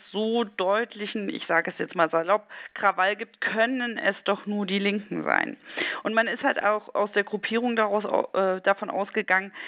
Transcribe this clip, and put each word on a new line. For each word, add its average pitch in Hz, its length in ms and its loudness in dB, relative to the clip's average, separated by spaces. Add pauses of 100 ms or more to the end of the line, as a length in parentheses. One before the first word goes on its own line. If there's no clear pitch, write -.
(120)
so 226 340 2
deutlichen, 202 800 -2
ich - 200 -6
sage 165 240 2
es - 80 -12
jetzt 175 160 -6
mal 170 140 4
salopp, 175 380 0 (280)
Krawall 196 420 2
gibt, - 240 -12
können 233 560 0
es 196 260 0
doch 196 220 0
nur 208 200 -2
die 190 140 0
Linken 202 440 -2
sein. - 340 2 (460)
Und 214 100 -2
man 226 140 4
ist 208 160 -6
halt 185 180 2
auch 214 320 0
aus 208 200 0
der 208 100 2
Gruppierung 226 520 -2
daraus, 208 280 2 (320)
äh, 185 260 2
davon 196 300 -2
ausgegangen, 196 600 0 (160)